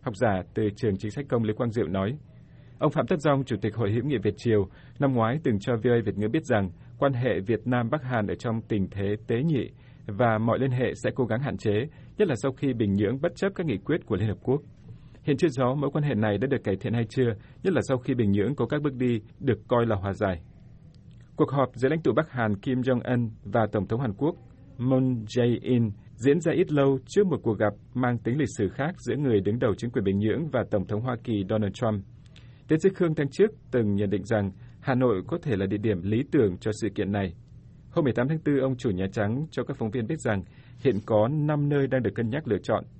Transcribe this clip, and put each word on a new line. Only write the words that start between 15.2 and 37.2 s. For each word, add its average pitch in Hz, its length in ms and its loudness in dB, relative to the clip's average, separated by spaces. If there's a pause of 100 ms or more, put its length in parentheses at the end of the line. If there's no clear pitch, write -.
Hiện 147 140 0
chưa 175 120 2
rõ 127 260 0
mối 139 180 -2
quan 151 100 0
hệ 139 120 0
này 104 220 2
đã 123 100 0
được 139 160 0
cải 98 120 0
thiện 113 180 -4
hay 117 160 0
chưa, 123 240 0 (300)
nhất 185 100 2
là 135 140 2
sau 131 100 0
khi 131 160 -4
Bình 113 180 2
Nhưỡng 104 240 2
có 120 100 0
các 147 160 -4
bước 147 120 -2
đi 120 280 0 (180)
được - 280 0
coi 120 180 4
là 110 100 2
hòa 95 180 -4
giải. 92 280 -2 (920)
Cuộc 151 160 2
họp 135 220 2
giữa 127 160 0
lãnh 160 120 0
tụ 127 120 2
Bắc 151 180 0
Hàn 113 240 0
Kim 127 260 -2
Jong-un 120 480 0 (140)
và 107 280 2
Tổng 98 160 0
thống 117 140 -2
Hàn 113 120 -2
Quốc 151 220 -2 (420)
Moon 127 460 2
Jae-in 117 680 2 (240)
diễn 143 240 4
ra 165 120 0
ít 156 200 2
lâu 139 340 4
trước 202 220 2
một 147 160 0
cuộc 107 160 0
gặp 104 140 2 (200)
mang 123 240 0
tính 120 200 -2
lịch 143 200 -2
sử 98 120 0
khác 147 280 -4
giữa 117 180 -4
người 127 260 2
đứng 104 180 0
đầu 113 180 2
chính 120 120 -6
quyền 120 140 -2
Bình 98 160 2
Nhưỡng 110 300 0
và 113 220 0
Tổng - 160 0
thống 110 140 -4
Hoa 123 220 -4
Kỳ 104 260 -2
Donald 107 240 0
Trump. 110 300 -2 (640)
Tiến 156 120 2
sĩ 190 160 4
Khương 165 200 0
tháng 143 160 -2
trước 214 200 2 (200)
từng 107 240 2
nhận 101 140 0
định 95 140 -2
rằng 101 280 0 (280)
Hà 131 160 -2
Nội 120 320 2
có 170 140 -4
thể 123 140 -2
là 98 100 0
địa 101 120 -2
điểm 101 260 0
lý 110 280 0
tưởng 104 260 2
cho 107 140 -4 (100)
sự 107 80 -2
kiện 98 220 -2
này. 98 220 -2 (580)